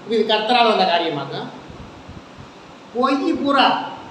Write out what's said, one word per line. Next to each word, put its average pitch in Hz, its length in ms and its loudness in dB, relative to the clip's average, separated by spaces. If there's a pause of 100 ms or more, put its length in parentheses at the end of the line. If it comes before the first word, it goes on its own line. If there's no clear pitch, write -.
இப்ப 226 120 -2
இது 220 200 0
கர்த்தரால் 220 420 4
வந்த 190 80 2
காரியமாக்கும். 170 640 -2 (1500)
பொய் 277 400 2
பூரா 233 480 4 (300)